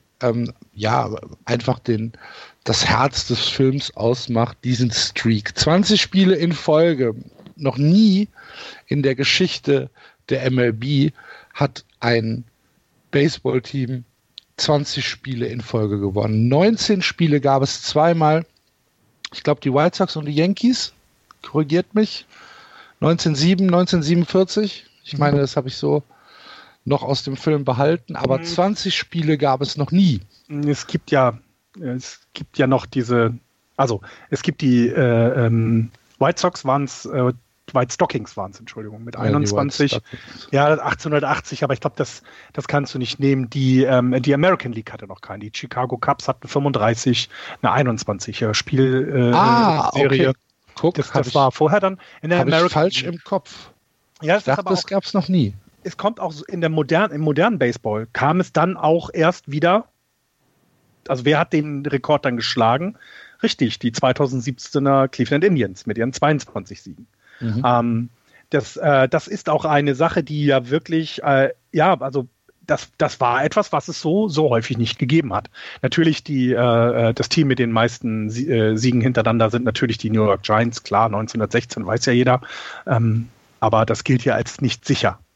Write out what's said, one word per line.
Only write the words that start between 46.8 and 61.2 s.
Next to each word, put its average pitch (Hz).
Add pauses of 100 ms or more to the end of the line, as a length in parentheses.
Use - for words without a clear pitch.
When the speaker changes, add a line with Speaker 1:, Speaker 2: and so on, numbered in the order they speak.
Speaker 2:
eine 107
einundzwanzig, 110
äh, 110
Spiel, 131
äh, 123
Speaker 1:
Ah, 208
Speaker 2:
Serie. 135
Speaker 1:
okay. - (420)
Guck, 170
Speaker 2:
Das, -
Speaker 1:
hab 143
Speaker 2:
das 117
Speaker 1:
ich, -
Speaker 2:
war 139
vorher 156
dann 190 (240)
in 156
der 175
Speaker 1:
hab 127
ich 147
Speaker 2:
American 170
Speaker 1:
falsch 160
Speaker 2:
League. 175
Speaker 1:
im 170
Kopf. - (520)
Speaker 2:
Ja, 156
Speaker 1:
Ich 208
Speaker 2:
das -
ist -
Speaker 1:
dachte, 135
Speaker 2:
aber 185
Speaker 1:
das 180
Speaker 2:
auch, -
Speaker 1:
gab's -
noch 185
nie. 139 (300)
Speaker 2:
es 185
kommt -
auch 170
so 151
in 175
der 165
modernen, 160
im 147
modernen 160
Baseball 113
kam 156
es -
dann 170
auch 160
erst 165
wieder. 170 (1200)
Also 127